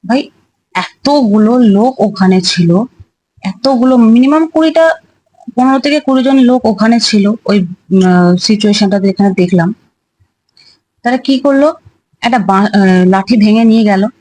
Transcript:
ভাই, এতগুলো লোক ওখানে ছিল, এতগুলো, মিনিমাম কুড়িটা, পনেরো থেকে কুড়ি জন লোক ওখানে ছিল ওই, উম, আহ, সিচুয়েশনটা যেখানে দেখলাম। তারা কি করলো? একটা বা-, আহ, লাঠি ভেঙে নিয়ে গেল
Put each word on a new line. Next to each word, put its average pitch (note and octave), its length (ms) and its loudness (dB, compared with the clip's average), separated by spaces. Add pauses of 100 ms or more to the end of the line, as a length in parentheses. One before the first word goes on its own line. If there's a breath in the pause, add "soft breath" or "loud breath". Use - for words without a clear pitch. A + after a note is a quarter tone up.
ভাই, B3+ 220 -10 (460)
এতগুলো A3 800 -2
লোক A3+ 440 0
ওখানে F#3+ 400 0
ছিল, F3+ 280 -2 (720)
এতগুলো, B3+ 540 -2
মিনিমাম B3+ 500 2
কুড়িটা, D#4+ 380 0 (720)
পনেরো C4 240 0
থেকে C#4+ 200 -2
কুড়ি C4 240 -2
জন C4+ 160 0
লোক B3 260 2
ওখানে A3 340 0
ছিল G#3+ 260 0 (200)
ওই, G3+ 140 0
উম, F3+ 420 -4
আহ, F3+ 360 2
সিচুয়েশনটা G#3 640 -2
যেখানে G3 380 0
দেখলাম। F3+ 360 0 (1300 soft breath)
তারা B3 140 -2
কি B3+ 220 -2
করলো? C#4 280 0 (540)
একটা A#3+ 180 -2
বা-, F#3+ 360 0
আহ, F#3 300 2
লাঠি G3 320 0
ভেঙে G#3+ 260 2
নিয়ে A3+ 200 2
গেল G3+ 200 0 (180)